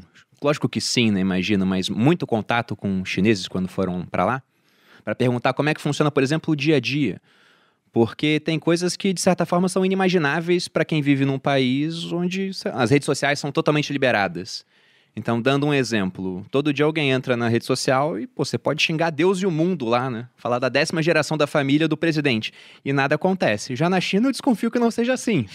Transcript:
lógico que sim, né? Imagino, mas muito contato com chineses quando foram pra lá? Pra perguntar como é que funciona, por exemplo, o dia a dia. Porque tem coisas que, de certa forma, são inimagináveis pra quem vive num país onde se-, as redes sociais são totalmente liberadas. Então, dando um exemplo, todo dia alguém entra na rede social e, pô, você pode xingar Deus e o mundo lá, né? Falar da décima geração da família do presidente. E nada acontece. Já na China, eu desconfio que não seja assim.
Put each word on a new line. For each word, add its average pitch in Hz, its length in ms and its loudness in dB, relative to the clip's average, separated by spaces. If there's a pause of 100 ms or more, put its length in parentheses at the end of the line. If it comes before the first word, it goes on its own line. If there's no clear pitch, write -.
(420)
lógico 143 260 0
que 117 140 -2
sim, 113 300 2
né? 98 80 2
Imagino, 95 460 2
mas 92 220 0
muito 139 380 2
contato 113 500 -2
com 95 300 -4
chineses 92 420 2
quando 92 200 -4
foram 90 380 -4
pra 90 200 -2
lá? 127 180 -2 (600)
Pra 104 100 -4
perguntar 123 380 0
como 147 160 0
é 156 40 2
que - 80 -8
funciona, 147 300 0
por 135 120 2
exemplo, 156 280 0
o 156 40 2
dia 147 220 2
a - 20 4
dia. 123 420 -4 (720)
Porque 151 480 2
tem 160 180 -2
coisas 170 380 0
que, 196 160 0
de 170 80 -6
certa 175 240 2
forma, 180 240 0
são 190 160 0
inimagináveis 175 840 0
pra 160 160 0
quem 156 180 0
vive 139 220 2
num 135 160 0
país 147 720 0
onde 185 420 -2
se-, - 140 -8
as 117 220 0
redes 139 160 4
sociais 143 340 0
são 143 120 -6
totalmente 147 420 0
liberadas. 104 720 0 (500)
Então, 117 260 -2
dando 139 260 2
um 147 60 2
exemplo, 98 800 -2
todo 143 220 0
dia 139 100 0
alguém 151 280 0
entra 127 260 0
na 120 100 0
rede 113 160 0
social 143 560 0
e, 254 80 -10
pô, - 160 -6
você - 140 -4
pode 143 260 -2
xingar 165 280 0
Deus 180 300 2
e 202 40 -2
o 190 60 0
mundo 160 340 0
lá, 120 240 0
né? 120 260 -8
Falar 120 240 -2
da 131 80 0
décima 156 340 0
geração 156 360 2
da 147 100 2
família 147 400 2
do 156 80 0
presidente. 147 560 0 (320)
E 135 80 -4
nada 143 240 2
acontece. 147 600 0
Já 156 120 0
na 185 120 2
China, 208 260 0
eu 277 40 0
desconfio 233 380 0
que 247 100 -2
não 233 120 2
seja 233 220 -2
assim. 202 420 0